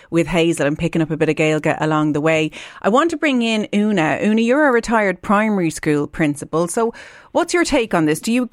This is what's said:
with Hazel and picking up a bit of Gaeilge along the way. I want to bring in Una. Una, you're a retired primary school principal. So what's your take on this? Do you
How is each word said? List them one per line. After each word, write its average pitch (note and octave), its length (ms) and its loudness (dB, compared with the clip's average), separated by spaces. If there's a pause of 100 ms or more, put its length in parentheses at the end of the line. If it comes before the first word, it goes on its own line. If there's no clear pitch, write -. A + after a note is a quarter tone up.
(120)
with E3 160 0
Hazel E3 400 0
and D3+ 100 -2
picking E3 240 0
up D#3 80 0
a D#3 80 -4
bit D#3 120 2
of D3+ 60 0
Gaeilge D#3 460 0
along D#3 320 0
the C#3+ 80 0
way. D#3 300 0 (320)
I F#3+ 60 2
want D4 220 2
to D#4+ 60 -4
bring C4+ 240 0
in A3 320 0
Una. G3 500 0
Una, A3 180 2
you're C4+ 260 2
a C4 40 4
retired A3 520 0
primary G3+ 480 0
school D3 340 -2
principal. D#3 600 -2
So A3+ 260 -2 (380)
what's E4+ 220 -2
your F4 120 2
take A#3 300 0
on D#3+ 100 2
this? D#3 160 0
Do A3+ 100 -4
you B3 220 0